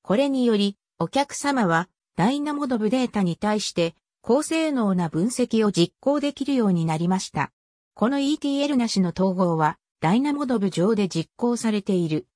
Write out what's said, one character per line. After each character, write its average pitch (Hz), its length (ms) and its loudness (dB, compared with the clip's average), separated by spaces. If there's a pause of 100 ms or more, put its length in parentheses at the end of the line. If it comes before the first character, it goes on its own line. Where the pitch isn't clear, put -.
こ 190 140 -2
れ 277 160 2
に 254 160 2
よ 220 100 4
り、 202 180 0 (220)
お 170 100 -2
客 - 280 -2
様 262 320 0
は、 165 220 0 (260)
ダ 190 160 2
イ 285 100 -2
ナ 294 140 -4
モ 285 100 -4
ド 247 140 -2
ブ 214 100 0
デ 254 140 2
ー 233 40 0
タ 202 140 -2
に 170 140 0
対 214 240 -2
し - 120 -6
て、 165 220 -2 (300)
高 262 180 2
性 320 300 -2
能 214 240 0
な 170 140 0
分 165 180 -2
析 233 360 0
を 208 80 0
実 170 280 0
行 285 200 0
で 285 140 -2
き - 100 -8
る 277 120 0
よ 220 140 2
う - 20 2
に 165 160 0
な 160 100 0
り 170 100 -2
ま 185 120 0
し - 100 -8
た。 143 220 -6 (420)
こ 220 160 0
の 277 80 0
イ 277 160 0
ー 311 60 -2
テ 285 80 -4
ィ 277 140 0
ー - 20 2
エ 294 40 0
ル 285 100 0
な 233 100 0
し 196 120 -2
の 180 100 2
統 185 260 0
合 175 220 2
は、 156 200 0 (240)
ダ 165 140 2
イ 254 60 4
ナ 294 120 0
モ 285 140 -4
ド 247 100 0
ブ 196 140 0
上 196 240 2
で 196 120 0
実 165 280 -4
行 240 220 0
さ 226 120 -2
れ 208 140 -2
て 202 100 -2
い 170 160 0
る 156 160 -2 (100)